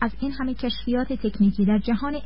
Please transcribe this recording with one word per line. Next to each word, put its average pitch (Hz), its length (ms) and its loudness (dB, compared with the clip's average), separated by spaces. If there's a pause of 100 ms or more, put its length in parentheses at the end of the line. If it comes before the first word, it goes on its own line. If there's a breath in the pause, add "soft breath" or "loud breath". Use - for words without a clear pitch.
از 233 100 0 (100)
این 277 120 -2
همه 262 220 -4
کشفیات 247 580 -2
تکنیکی 202 520 2
در 214 140 4
جهان 240 360 -2 (120)